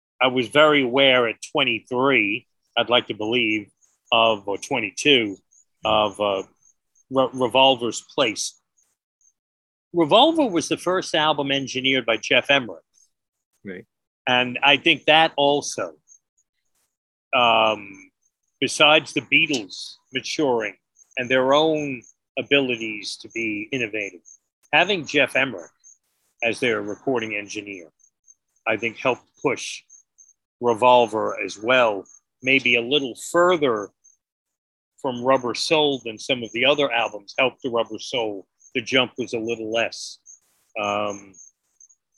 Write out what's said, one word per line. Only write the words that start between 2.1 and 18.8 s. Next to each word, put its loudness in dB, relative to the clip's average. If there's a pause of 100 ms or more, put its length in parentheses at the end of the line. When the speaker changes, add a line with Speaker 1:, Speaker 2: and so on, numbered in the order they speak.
Speaker 1:
I'd 0
like 2
to -6
believe, -2 (420)
of, 2
or -4
twenty-two, 0 (460)
of, 0
uh, -2 (680)
Re-, 0
Revolver's 2
place. -4 (1300)
Revolver 4
was -2
the -4
first -4
album 0
engineered -2
by 0
Jeff 0
Emerick. 0 (800)
Speaker 2:
Right. -14 (400)
Speaker 1:
And 0
I 4
think 0
that 4
also, 0 (1400)
um, 2 (500)
besides 2